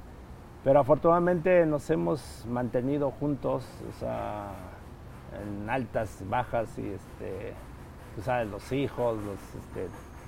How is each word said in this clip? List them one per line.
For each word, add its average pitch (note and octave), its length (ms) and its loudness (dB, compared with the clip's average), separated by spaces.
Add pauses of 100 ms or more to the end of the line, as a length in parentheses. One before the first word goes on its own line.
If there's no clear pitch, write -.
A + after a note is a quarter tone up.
(640)
Pero C#3+ 160 10
afortunadamente E3+ 840 8
nos D3+ 240 0
hemos E3 600 0
mantenido B2+ 640 2
juntos, C3+ 520 -2 (240)
o G#2 120 -10
sea, G#2+ 500 -4 (920)
en G#2 280 -6
altas, A#2 600 -2
bajas A#2+ 380 0 (100)
y, A2 120 -6
este, G2 640 -8 (600)
tú A2 80 -8
sabes, B2 260 0
los G2+ 220 -8
hijos, B2 460 0
los, G2+ 460 -8
este, F#2+ 240 -8 (400)